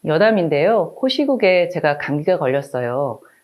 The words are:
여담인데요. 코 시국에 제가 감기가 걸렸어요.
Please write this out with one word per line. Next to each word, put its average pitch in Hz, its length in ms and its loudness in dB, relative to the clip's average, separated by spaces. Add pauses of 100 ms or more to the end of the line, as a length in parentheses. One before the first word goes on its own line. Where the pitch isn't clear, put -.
여담인데요. 170 920 2
코 262 120 -2
시국에 220 600 2
제가 151 300 -2
감기가 151 400 -2
걸렸어요. 131 800 -4 (260)